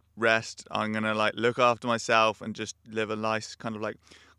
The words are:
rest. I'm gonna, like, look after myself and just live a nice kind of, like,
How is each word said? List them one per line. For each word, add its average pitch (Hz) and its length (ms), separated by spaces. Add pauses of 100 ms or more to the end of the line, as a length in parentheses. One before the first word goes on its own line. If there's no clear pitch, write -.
(160)
rest. 113 540
I'm 107 220
gonna, 107 220
like, 107 220
look 120 220
after 123 280
myself 110 560
and 107 120
just 107 220 (120)
live 110 220
a 110 60
nice 110 380
kind 113 220
of, 104 60
like, 110 140 (420)